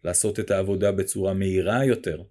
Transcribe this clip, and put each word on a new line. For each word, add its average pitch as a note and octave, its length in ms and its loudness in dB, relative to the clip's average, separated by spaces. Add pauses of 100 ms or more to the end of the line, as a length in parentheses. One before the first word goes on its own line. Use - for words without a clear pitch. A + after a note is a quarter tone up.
לעשות G2 360 0
את G2+ 120 -2
העבודה G2 400 2
בצורה F#2+ 420 -2
מהירה F#2+ 520 2
יותר F2 460 0